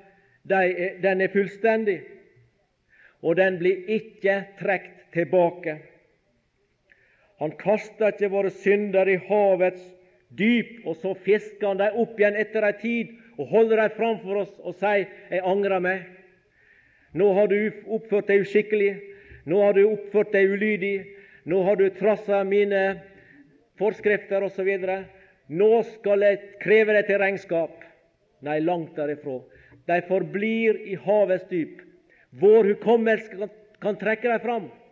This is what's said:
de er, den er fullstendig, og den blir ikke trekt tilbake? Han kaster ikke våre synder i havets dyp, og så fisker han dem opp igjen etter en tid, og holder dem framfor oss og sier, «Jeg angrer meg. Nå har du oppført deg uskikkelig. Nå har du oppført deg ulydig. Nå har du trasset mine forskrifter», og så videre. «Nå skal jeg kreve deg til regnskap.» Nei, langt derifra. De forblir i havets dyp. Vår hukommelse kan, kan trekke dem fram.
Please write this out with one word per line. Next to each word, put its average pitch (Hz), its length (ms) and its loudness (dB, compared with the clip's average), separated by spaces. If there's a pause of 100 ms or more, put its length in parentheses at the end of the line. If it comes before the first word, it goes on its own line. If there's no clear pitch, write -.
(440)
de 190 160 2
er, 180 400 -2
den 190 240 2
er 185 80 -2
fullstendig, 208 640 0 (1300)
og 165 160 0
den 190 200 2
blir 185 280 0
ikke 208 480 -2 (240)
trekt - 560 -6
tilbake? 165 640 0 (1600)
Han 151 180 -6
kaster 208 540 0
ikke 202 200 -4
våre 196 200 0
synder 196 560 2
i 190 160 2
havets 185 580 2 (460)
dyp, 214 560 -2
og 170 160 -8
så 190 160 -6
fisker 208 560 -2
han 190 80 -2
dem 208 240 0
opp 226 160 -4
igjen 208 180 2
etter 214 300 -2
en 208 160 -4
tid, 233 320 -4 (220)
og 135 120 -8
holder 220 320 4
dem 214 140 -2
framfor 208 480 -4
oss 170 80 -14 (100)
og 175 160 -10
sier, 202 300 0 (220)
«Jeg 185 140 -2
angrer 196 380 0
meg. 180 220 -2 (1120)
Nå 190 220 2
har 208 140 4
du 202 80 2 (380)
oppført 202 340 -2
deg 202 140 4
uskikkelig. 208 480 0 (540)
Nå 175 160 0
har 202 140 4
du 196 100 6
oppført 208 480 -2
deg 196 160 4
ulydig. 202 460 -2 (480)
Nå 180 220 0
har 202 120 2
du 190 160 4
trasset 202 540 0
mine 196 360 0 (960)
forskrifter», 196 640 -2
og 190 100 -6
så 190 120 -4
videre. 190 380 -2 (440)
«Nå 208 340 4 (140)
skal 202 300 0
jeg 202 360 -2
kreve 214 340 4
deg 202 140 2
til 196 120 2
regnskap.» 175 580 -4 (640)
Nei, 151 160 -2
langt 165 360 -2
derifra. 147 440 -6 (460)
De 175 220 0
forblir 202 760 0
i 196 160 -10
havets 185 480 0
dyp. 170 320 -6 (600)
Vår 214 320 8
hukommelse 220 640 0
kan, 202 120 -8 (300)
kan 202 200 -4
trekke 220 280 -2
dem 226 120 0
fram. 220 280 -6 (240)